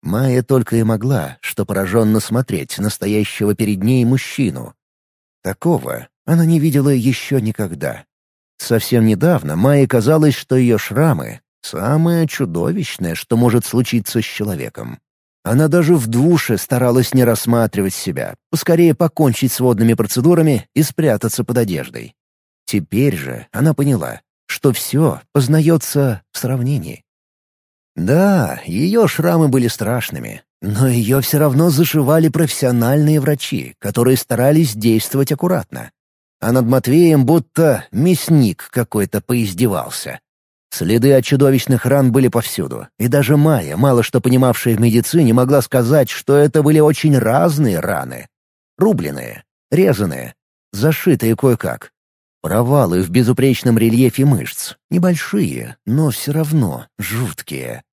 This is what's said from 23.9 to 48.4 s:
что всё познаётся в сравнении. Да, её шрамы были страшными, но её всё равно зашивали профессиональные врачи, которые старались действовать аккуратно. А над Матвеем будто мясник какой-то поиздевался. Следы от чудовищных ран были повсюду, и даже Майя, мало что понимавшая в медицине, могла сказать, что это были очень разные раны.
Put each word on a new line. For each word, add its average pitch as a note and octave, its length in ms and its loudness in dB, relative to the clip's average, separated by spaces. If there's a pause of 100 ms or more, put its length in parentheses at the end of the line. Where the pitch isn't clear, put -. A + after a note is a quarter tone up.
что - 260 0
всё C3+ 500 -2 (120)
познаётся C#3+ 880 0 (100)
в - 60 -14
сравнении. B2+ 680 -4 (920)
Да, C3+ 720 0
её F3 420 0
шрамы E3 400 0
были B2+ 200 2
страшными, G2 760 -6 (180)
но G#2+ 260 0
её B2 340 2
всё D3 180 0
равно D3+ 320 4
зашивали D#3 580 2
профессиональные D3 880 2
врачи, B2+ 600 -4
которые A#2+ 380 0
старались C3 580 0
действовать A2+ 560 0
аккуратно. D#3 600 -4 (480)
А A2 120 -2
над B2+ 140 2
Матвеем C3+ 600 4
будто D#3 640 2
мясник D3 800 0
какой-то G#2 500 -2
поиздевался. F#2+ 960 -4 (540)
Следы A#2 400 2
от C3 120 4
чудовищных C3+ 600 2
ран C3 280 2
были B2 160 4
повсюду, C#2+ 580 -6 (100)
и A#2+ 120 -2
даже C#3+ 260 2
Майя, C3 400 2
мало A#2+ 280 2
что - 180 -2
понимавшая B2 540 2
в G2+ 40 -2
медицине, A#2 540 2
могла C3 280 2
сказать, B2+ 480 0
что - 260 -2
это D3 280 4
были D3+ 160 4
очень D3+ 380 2
разные B2+ 640 0
раны. C2 480 -8 (480)